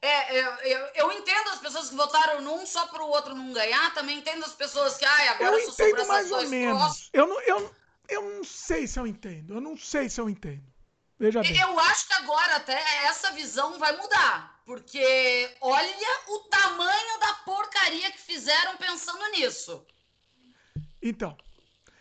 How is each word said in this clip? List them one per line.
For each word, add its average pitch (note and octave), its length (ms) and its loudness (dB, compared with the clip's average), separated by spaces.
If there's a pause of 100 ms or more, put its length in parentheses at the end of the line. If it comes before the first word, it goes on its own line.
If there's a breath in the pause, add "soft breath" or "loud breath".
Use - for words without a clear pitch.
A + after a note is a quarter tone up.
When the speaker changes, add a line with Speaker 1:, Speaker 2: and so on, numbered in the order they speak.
Speaker 1:
é, C4+ 380 2
é, B3+ 340 0
eu, C#4+ 340 2
eu F4+ 60 2
entendo G4+ 360 0
as F#4+ 100 -6
pessoas C#4+ 300 -8
que C4 60 -12
votaram D4+ 460 4
num D#4+ 240 -6
só E4+ 220 -2
pro D#4+ 200 -8
outro C#4+ 260 0
não C4 200 -10
ganhar, A#3+ 400 2
também D4 240 -4
entendo D#4 260 -6
as D4+ 80 -10
pessoas C#4 460 -2
que, C#4+ 80 0
"Ai, C#4+ 240 6
agora F#4 260 4
Speaker 2:
Eu A4+ 60 4
Speaker 1:
só A#4+ 100 -4
sobrou - 160 4
Speaker 2:
entendo G#4+ 140 6
Speaker 1:
essas G4+ 80 0
Speaker 2:
mais G4+ 220 2
ou B3+ 80 0
Speaker 1:
dois C#4 100 -2
Speaker 2:
menos. B3+ 280 2
Speaker 1:
troços." D4 360 0
Speaker 2:
Eu C#4+ 140 8
não, G4 160 -4
eu, G4+ 280 0 (380)
eu G#4 120 -4 (140)
não G4+ 80 -10
sei - 420 -6
se - 140 -6
eu B3 80 -6
entendo, F#3 480 -12
eu A#3 60 -8
não D4+ 160 -10
sei C#4 320 -4
se - 100 -10
eu A3+ 100 -4
entendo. D3 320 -10 (560)
Veja A3 240 2
bem. - 160 -2
Speaker 1:
Eu F#4 220 2
acho E4+ 280 4
que G4 80 0
agora D#4 420 2
até C#4 200 -2 (280)
essa D#4+ 260 0
visão C#4+ 480 -6
vai D4+ 160 0
mudar, E4 680 0
porque B3+ 840 0 (120)
olha F#4+ 680 0
o G#4 120 -6 (100)
tamanho G4 720 2
da G#4 120 0 (120)
porcaria F#4+ 680 -2
que - 80 -18
fizeram E4 560 -2
pensando F4 560 -6
nisso. - 540 -4 (1160 loud breath)
Speaker 2:
Então, G3+ 360 -8 (640 soft breath)